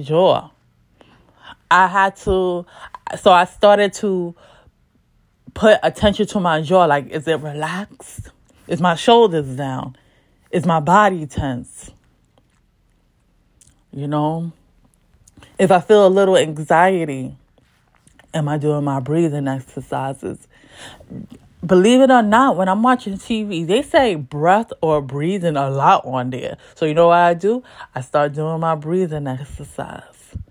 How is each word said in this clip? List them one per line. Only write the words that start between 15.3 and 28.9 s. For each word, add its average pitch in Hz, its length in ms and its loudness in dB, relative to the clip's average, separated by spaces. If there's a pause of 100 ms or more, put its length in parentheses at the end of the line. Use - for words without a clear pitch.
If 196 120 4
I 180 100 4
feel 208 260 4
a - 20 6
little 190 260 2
anxiety, 156 1000 0 (960)
am 151 160 -2
I 151 80 -2
doing 147 260 -2
my 139 160 -2
breathing 147 480 -2
exercises? 135 1000 -10 (1160)
Believe 202 360 4
it 262 100 4
or 247 100 4
not, 214 360 2
when 190 100 -2
I'm 202 160 -2
watching 247 340 -2
T 220 260 -8
V, 180 200 -6
they 208 200 -2
say 262 320 0
breath 160 680 -2
or 151 200 0
breathing 156 540 -4
a 139 140 -2
lot 143 360 2
on 127 240 -6
there. 127 280 -10 (180)
So 165 100 -4
you 151 80 -2
know 170 140 4
what 170 120 6
I 175 160 4
do? 214 280 -2 (320)
I 131 60 -8
start 147 320 -2
doing 156 260 -6
my 165 160 -2
breathing 156 520 -6